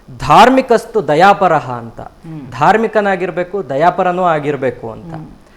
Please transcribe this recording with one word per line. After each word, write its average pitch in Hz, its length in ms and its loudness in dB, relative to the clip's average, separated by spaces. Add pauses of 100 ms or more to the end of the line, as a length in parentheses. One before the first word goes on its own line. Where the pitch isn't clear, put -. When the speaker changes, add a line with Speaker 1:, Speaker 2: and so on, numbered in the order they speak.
(180)
Speaker 1:
ಧಾರ್ಮಿಕಸ್ತು 220 920 2
ದಯಾಪರಃ 165 600 2
ಅಂತ. 117 300 -12
Speaker 2:
ಹ್ಮ್. 151 500 -16
Speaker 1:
ಧಾರ್ಮಿಕನಾಗಿರ್ಬೇಕು, 185 1200 -2
ದಯಾಪರನೂ 180 540 0
ಆಗಿರ್ಬೇಕು 143 720 -2
ಅಂತ. 160 220 -14
Speaker 2:
ಹ್ಮ್. 156 120 -14 (300)